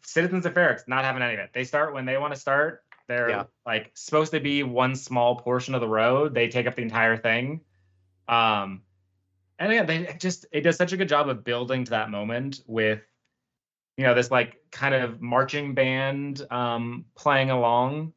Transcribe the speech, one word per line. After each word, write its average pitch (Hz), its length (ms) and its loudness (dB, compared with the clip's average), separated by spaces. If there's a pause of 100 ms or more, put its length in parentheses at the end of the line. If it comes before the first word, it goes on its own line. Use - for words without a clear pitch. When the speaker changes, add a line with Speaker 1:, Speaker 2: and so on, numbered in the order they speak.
Speaker 1:
citizens 175 420 0
of 170 80 -2
Ferrix 160 340 2
not 131 160 0
having 131 180 -2
any 120 120 0
of 101 60 -6
it. 92 140 -10
They 127 100 -4
start 147 300 -2
when 131 120 -6
they 131 120 -2
wanna 143 180 -2
start. 139 500 0 (220)
They're 120 220 0
Speaker 2:
Yeah. 101 140 -2 (220)
Speaker 1:
like, 110 300 -4
supposed 156 360 0
to 160 80 -2
be 143 240 0
one 127 320 0
small 123 400 2
portion 123 400 -2
of 123 60 0
the 117 60 -2
road. 127 460 2
They 120 140 2
take 120 200 -2
up 123 80 -4
the - 60 -6
entire 113 360 2
thing. 123 440 -2 (680)
Um, 107 560 0 (760)
and 190 120 0
again, 226 140 2
they, 165 220 -2
it 151 120 -14
just, 180 320 -4
it 151 100 -2
does 165 160 4
such 180 160 0
a 190 40 -4
good 180 120 -2
job 147 200 2
of 113 140 -4
building 123 420 -2
to 117 60 -8
that 110 180 -2
moment 117 580 -6
with, 110 340 0 (960)
you 135 60 -2
know, 123 100 6
this, 123 180 4
like, 120 300 0 (100)
kind 139 240 0
of 117 260 -2
marching 131 520 0
band, 135 800 -2
um, 120 540 -4 (100)
playing 135 360 2
along. 127 640 0